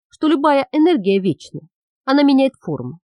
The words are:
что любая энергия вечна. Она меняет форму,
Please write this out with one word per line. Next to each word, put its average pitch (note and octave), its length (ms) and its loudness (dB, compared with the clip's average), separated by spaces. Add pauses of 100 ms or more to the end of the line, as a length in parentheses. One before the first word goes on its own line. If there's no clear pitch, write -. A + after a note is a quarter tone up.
что - 200 -4
любая C#4+ 420 0
энергия C#4+ 480 0
вечна. E3+ 440 -6 (420)
Она C#4 180 2
меняет C4+ 380 2
форму, C3+ 440 -10